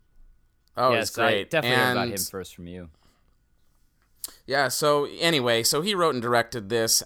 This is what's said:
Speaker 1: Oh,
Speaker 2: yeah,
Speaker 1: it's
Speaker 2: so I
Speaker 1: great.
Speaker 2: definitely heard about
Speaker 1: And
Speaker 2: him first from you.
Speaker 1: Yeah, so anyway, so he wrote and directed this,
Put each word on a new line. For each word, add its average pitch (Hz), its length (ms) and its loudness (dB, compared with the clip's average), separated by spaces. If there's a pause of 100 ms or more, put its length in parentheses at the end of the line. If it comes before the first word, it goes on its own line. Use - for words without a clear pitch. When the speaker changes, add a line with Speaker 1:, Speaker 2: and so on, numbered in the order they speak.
(760)
Speaker 1:
Oh, 123 160 2
Speaker 2:
yeah, 113 100 2
Speaker 1:
it's 104 100 -4
Speaker 2:
so 117 100 -4
I 117 80 4
Speaker 1:
great. 101 200 -2
Speaker 2:
definitely 127 260 2
heard 127 160 4
about 110 160 0
Speaker 1:
And 113 60 -6
Speaker 2:
him 90 100 -4
first 95 320 -10
from 87 100 -16
you. 87 240 -14 (1500)
Speaker 1:
Yeah, 135 240 0
so 147 360 2
anyway, 123 580 0
so 147 200 0
he 208 120 -2
wrote 165 200 2
and 120 80 -4
directed 117 460 0
this, 113 380 2